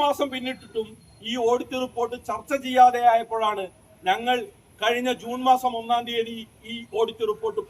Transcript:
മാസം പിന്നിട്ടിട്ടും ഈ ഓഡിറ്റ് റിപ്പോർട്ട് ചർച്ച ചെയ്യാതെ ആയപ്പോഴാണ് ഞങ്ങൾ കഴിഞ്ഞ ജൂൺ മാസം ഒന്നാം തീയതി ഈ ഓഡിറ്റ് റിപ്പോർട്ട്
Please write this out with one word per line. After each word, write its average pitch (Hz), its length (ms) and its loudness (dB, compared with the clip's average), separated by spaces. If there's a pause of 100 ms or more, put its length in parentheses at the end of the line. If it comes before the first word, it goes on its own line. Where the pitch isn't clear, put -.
മാസം 285 340 2
പിന്നിട്ടിട്ടും 247 520 -6 (440)
ഈ - 20 -4 (160)
ഓഡിറ്റ് 247 340 -2
റിപ്പോർട്ട് 240 340 -4 (120)
ചർച്ച - 240 -6 (120)
ചെയ്യാതെ 247 380 6 (100)
ആയപ്പോഴാണ് 220 520 0 (440)
ഞങ്ങൾ 233 280 2 (460)
കഴിഞ്ഞ 247 300 0 (100)
ജൂൺ 240 160 -8 (100)
മാസം 254 320 4
ഒന്നാം 233 280 0
തീയതി 233 300 -4 (340)
ഈ 233 40 -8 (240)
ഓഡിറ്റ് 226 320 -2
റിപ്പോർട്ട് 214 380 -4